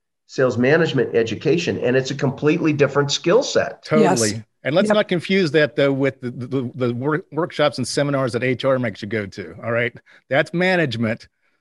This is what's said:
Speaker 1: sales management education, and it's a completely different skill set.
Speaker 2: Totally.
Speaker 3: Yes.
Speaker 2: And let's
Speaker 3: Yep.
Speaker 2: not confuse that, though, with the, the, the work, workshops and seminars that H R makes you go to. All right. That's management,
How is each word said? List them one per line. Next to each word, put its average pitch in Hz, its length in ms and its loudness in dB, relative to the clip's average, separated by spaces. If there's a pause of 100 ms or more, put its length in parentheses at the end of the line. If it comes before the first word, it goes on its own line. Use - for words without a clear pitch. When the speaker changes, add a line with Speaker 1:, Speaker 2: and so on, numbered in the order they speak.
(260)
Speaker 1:
sales 127 320 0
management 135 560 2
education, 120 640 0
and 123 180 0
it's 131 140 0
a 147 40 -4
completely 151 580 0
different 143 400 2
skill 208 320 2
set. - 400 -4
Speaker 2:
Totally. 113 460 2
Speaker 3:
Yes. 110 120 -8 (220)
Speaker 2:
And 131 100 -2
let's 208 140 2
Speaker 3:
Yep. 208 60 4
Speaker 2:
not 208 140 0
confuse 190 440 0
that, 151 240 2
though, 139 160 4
with 135 300 -2
the, 123 80 -6
the, 127 440 -6
the 123 200 -2
work, 143 360 -4
workshops 147 480 -2
and 123 80 -2
seminars 139 460 0
that 117 100 -2
H 127 220 -2
R 135 160 2
makes 113 220 -6
you 107 40 -8
go 104 200 -4
to. 90 360 -12
All 113 80 -6
right. 120 240 -2 (360)
That's 139 240 0
management, 151 720 0 (320)